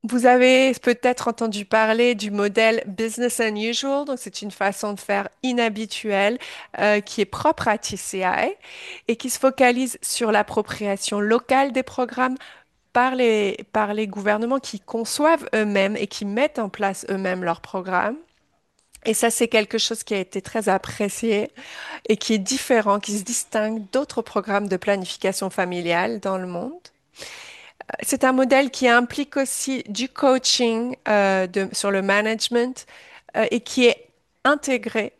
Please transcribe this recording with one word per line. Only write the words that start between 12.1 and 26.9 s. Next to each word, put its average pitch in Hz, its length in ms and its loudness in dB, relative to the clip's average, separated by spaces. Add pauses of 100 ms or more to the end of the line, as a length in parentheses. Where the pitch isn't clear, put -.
par 254 220 2
les, 220 420 2 (160)
par 208 220 0
les 214 120 -2
gouvernements 208 520 0
qui 226 220 -8
conçoivent 294 720 0
eux-mêmes 208 420 2
et 202 120 -4
qui - 180 -10
mettent 254 320 -2
en 220 100 -2
place 196 400 -4
eux-mêmes 185 360 -2
leurs 170 180 -2
programmes. 185 560 -2 (840)
Et - 100 0
ça, 233 160 2
c'est 233 180 2
quelque 220 300 0
chose - 260 -4
qui - 100 -4
a 196 40 0
été 190 240 -6
très 214 260 -4
apprécié 208 840 -2 (580)
et 220 80 4
qui - 180 0
est 214 40 2
différent, 208 640 2
qui 208 180 -4
se 196 60 -6
distingue 220 680 -4
d'autres 269 320 -2
programmes 202 460 -2
de 185 80 0
planification 190 720 -2
familiale 180 680 -2
dans 190 180 -2
le 185 80 -6
monde. 180 260 -8 (480)